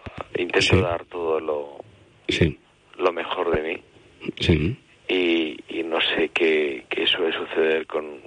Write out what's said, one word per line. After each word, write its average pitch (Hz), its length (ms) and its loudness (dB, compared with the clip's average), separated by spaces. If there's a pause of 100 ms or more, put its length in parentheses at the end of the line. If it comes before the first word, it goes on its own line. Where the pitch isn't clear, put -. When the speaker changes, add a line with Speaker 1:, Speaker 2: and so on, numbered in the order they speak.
(380)
Speaker 1:
Intento 92 380 2
Speaker 2:
Sí. 95 60 6
Speaker 1:
dar 85 240 -2
todo 82 340 -2
lo, 73 440 -4 (440)
Speaker 2:
Sí. - 300 2 (400)
Speaker 1:
lo 90 140 2
mejor 85 440 -2
de 78 60 0
mí. 80 220 -6 (560)
Speaker 2:
Sí. 82 380 2 (300)
Speaker 1:
Y, 82 520 0 (100)
y 82 140 -4
no 80 180 -2
sé 80 280 0
qué, 78 600 0
qué - 180 -2
suele 82 280 0
suceder 80 520 0
con, 76 400 -6